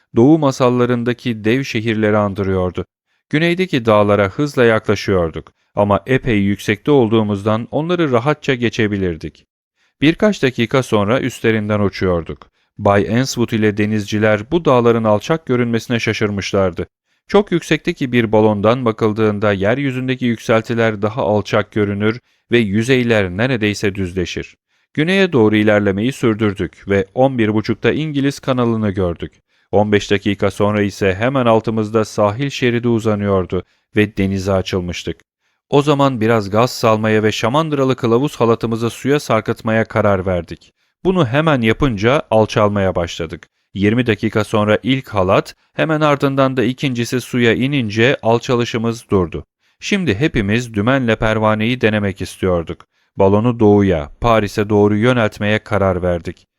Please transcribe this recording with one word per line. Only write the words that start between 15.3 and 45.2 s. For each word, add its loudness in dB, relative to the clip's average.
görünmesine -2
şaşırmışlardı. -2
Çok 2
yüksekteki -4
bir 2
balondan 2
bakıldığında 0
yeryüzündeki -2
yükseltiler -2
daha -4
alçak 0
görünür -2
ve 4
yüzeyler 0
neredeyse -2
düzleşir. -6
Güneye 0
doğru 4
ilerlemeyi 2
sürdürdük -2
ve 0
on 0
bir 0
buçukta -2
İngiliz -4
kanalını -2
gördük. -4
On 2
beş 2
dakika 0
sonra 0
ise -2
hemen -2
altımızda 0
sahil -2
şeridi -2
uzanıyordu 0
ve 0
denize -2
açılmıştık. -4
O 4
zaman 0
biraz 0
gaz 2
salmaya 0
ve 2
şamandıralı -2
kılavuz 0
halatımızı 0
suya -2
sarkıtmaya -2
karar 0
verdik. -6
Bunu 2
hemen 0
yapınca 2
alçalmaya 2
başladık. -8
Yirmi 0
dakika 0
sonra 2
ilk -4
halat, 0